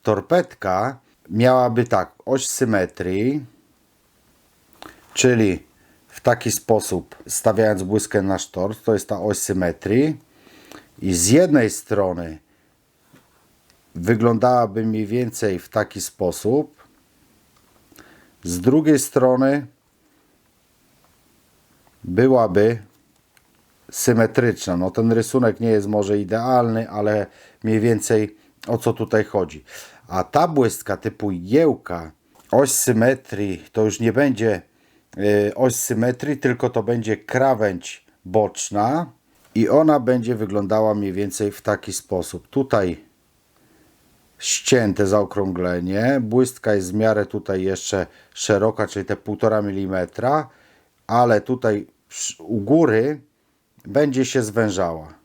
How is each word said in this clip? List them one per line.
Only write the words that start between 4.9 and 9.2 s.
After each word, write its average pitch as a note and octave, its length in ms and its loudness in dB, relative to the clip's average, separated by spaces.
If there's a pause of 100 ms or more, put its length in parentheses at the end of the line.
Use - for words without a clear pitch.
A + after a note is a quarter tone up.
czyli A2 500 2 (520)
w - 60 -20
taki A#2 300 0
sposób, - 640 -2 (120)
stawiając G#2+ 560 0
błyskę G#2 380 0
na F#2+ 180 -2
sztort, G2 440 -6
to A2+ 100 2
jest G2 160 -2
ta G2 120 -6